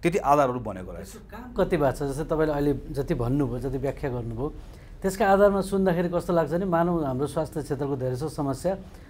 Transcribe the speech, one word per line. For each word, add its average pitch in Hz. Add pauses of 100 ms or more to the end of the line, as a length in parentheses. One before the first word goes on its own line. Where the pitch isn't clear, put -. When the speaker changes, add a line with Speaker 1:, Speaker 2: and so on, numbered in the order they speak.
Speaker 1:
त्यति -
आधारहरू 135
बनेको 92
रहेछ। 85
Speaker 2:
त्यसको -
काम -
कति 180
भएको 147
छ? 151
जस्तै 139
तपाईँले 156
अहिले 143 (180)
जति 139
भन्नुभयो, 123
जति 131
व्याख्या 135
गर्नुभयो, 120 (480)
त्यसका 190
आधारमा 196
सुन्दाखेरि 185
कस्तो 175
लाग्छ 160
भने 175
मानव 170
हाम्रो 131
स्वास्थ्य 156
क्षेत्रको 143
धेरैसो 127
समस्या 143 (320)